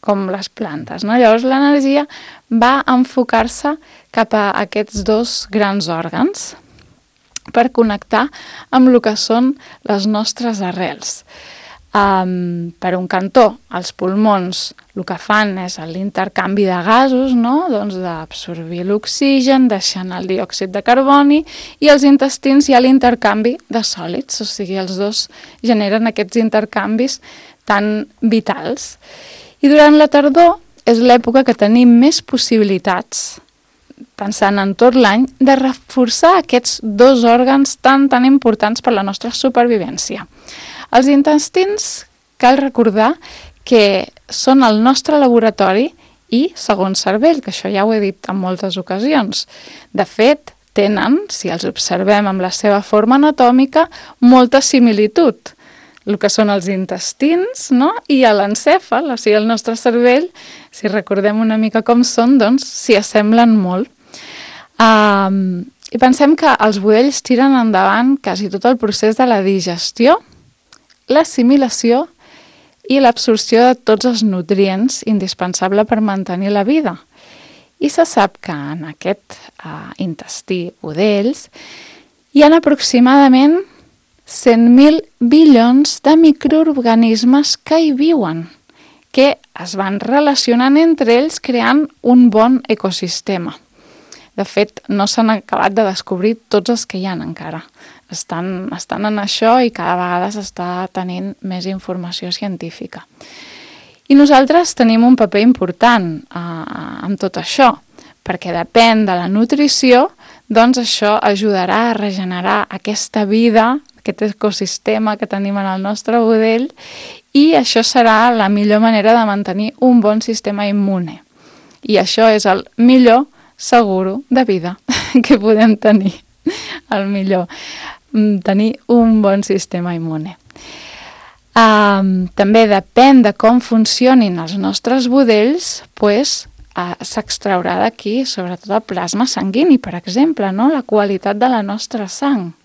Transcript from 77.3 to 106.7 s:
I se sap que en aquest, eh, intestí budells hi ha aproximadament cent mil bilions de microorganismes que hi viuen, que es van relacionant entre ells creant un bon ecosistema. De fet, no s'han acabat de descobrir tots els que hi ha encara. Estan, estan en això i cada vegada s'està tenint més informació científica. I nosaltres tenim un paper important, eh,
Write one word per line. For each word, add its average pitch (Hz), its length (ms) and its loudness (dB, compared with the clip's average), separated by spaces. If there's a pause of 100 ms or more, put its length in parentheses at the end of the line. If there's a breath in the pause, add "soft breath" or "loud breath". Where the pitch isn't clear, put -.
I 294 120 -2
se 330 140 0
sap 196 380 -2
que 175 100 -10
en 151 340 -10
aquest, - 500 -10 (260)
eh, 156 280 -16 (140)
intestí 175 640 -10 (100)
budells 202 680 -2 (840 loud breath)
hi 285 100 6
ha 294 120 8
aproximadament 277 1040 4 (640 soft breath)
cent 233 440 2
mil 294 320 6 (180)
bilions 262 840 4
de 294 120 4
microorganismes 277 1400 2
que 320 220 0
hi 320 120 2
viuen, 240 560 -2 (640 soft breath)
que 269 280 2 (200)
es 180 160 -12
van 196 240 -4
relacionant 262 800 2
entre 294 400 2
ells 302 240 -2
creant 254 460 0 (140)
un 247 280 6
bon 233 400 2
ecosistema. 185 880 -6 (800 soft breath)
De 196 80 -4
fet, - 400 -4
no 202 220 -2
s'han 226 240 0
acabat - 420 -4
de 220 80 2
descobrir 190 540 -4 (100)
tots 208 240 -2
els 233 160 -4
que 190 120 -10
hi 190 100 -8
ha 180 80 -8
encara. 160 420 -12 (500 soft breath)
Estan, 180 640 -10
estan - 380 -10
en 214 100 -4
això 220 400 0
i 240 160 0
cada 170 240 -4
vegada 180 320 -4
s'està 190 380 -10 (260)
tenint 185 460 -10
més 185 260 -10
informació 180 640 -10
científica. - 720 -12 (1040 loud breath)
I 277 80 4
nosaltres 285 640 4
tenim 226 240 2
un 254 160 6
paper 208 240 0
important, 226 640 2 (180)
eh, - 160 -14 (640)